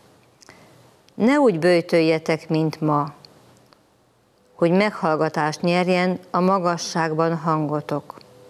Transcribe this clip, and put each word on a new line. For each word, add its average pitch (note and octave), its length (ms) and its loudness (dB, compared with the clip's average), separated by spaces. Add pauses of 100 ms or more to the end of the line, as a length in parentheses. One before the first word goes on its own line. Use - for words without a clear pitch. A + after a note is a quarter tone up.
(1120)
Ne C4 260 2
úgy G#3+ 200 2
böjtöljetek, E3 920 2
mint D#3+ 320 -2
ma, D3+ 360 -2 (1400)
hogy E3+ 120 2
meghallgatást D#3+ 880 -2
nyerjen F3+ 580 0 (120)
a F3 80 -2
magasságban E3+ 1000 0
hangotok. D3+ 800 -4 (320)